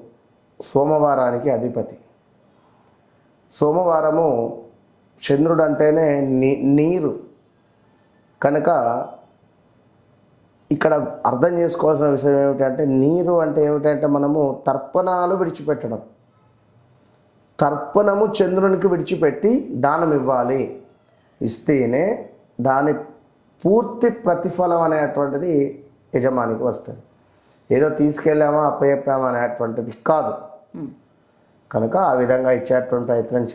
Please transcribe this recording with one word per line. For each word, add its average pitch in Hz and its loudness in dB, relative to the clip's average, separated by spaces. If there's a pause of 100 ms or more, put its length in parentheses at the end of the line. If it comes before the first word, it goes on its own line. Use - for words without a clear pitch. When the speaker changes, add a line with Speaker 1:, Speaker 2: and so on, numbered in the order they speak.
(600)
Speaker 1:
సోమవారానికి 139 0
అధిపతి. 120 -4 (1600)
సోమవారము 156 0 (600)
చంద్రుడు 160 2
అంటేనే 151 2
నీ-, 135 0
నీరు. 151 0 (1200)
కనుక 151 0 (2000)
ఇక్కడ 151 0
అర్థం 147 2
చేసుకోవాల్సిన 151 0
విషయం 139 2
ఏమిటంటే 139 0
నీరు 160 2
అంటే 151 0
ఏమిటంటే 147 0
మనము 143 0
తర్పణాలు 180 -2
విడిచిపెట్టడం. 147 -6 (1600)
తర్పణము 202 0 (100)
చంద్రునికి 190 2
విడిచిపెట్టి 175 0
దానం 151 0
ఇవ్వాలి. 127 -2 (580)
ఇస్తేనే 135 -2 (320)
దాని 139 2 (680)
పూర్తి 226 2
ప్రతిఫలం 175 -2
అనేటువంటిది 147 -2 (320)
యజమానికి 123 0
వస్తుంది. 117 -8 (720)
ఏదో 147 2
తీసుకెళ్ళామా, 151 2
అప్పచెప్పామా 139 0
అనేటువంటిది 120 -4 (140)
కాదు. 143 0 (420)
Speaker 2:
మ్మ్. 156 -12 (840)
Speaker 1:
కనుక 113 0
ఆ 180 2
విధంగా 127 2
ఇచ్చేటువంటి 127 0
ప్రయత్నం 120 0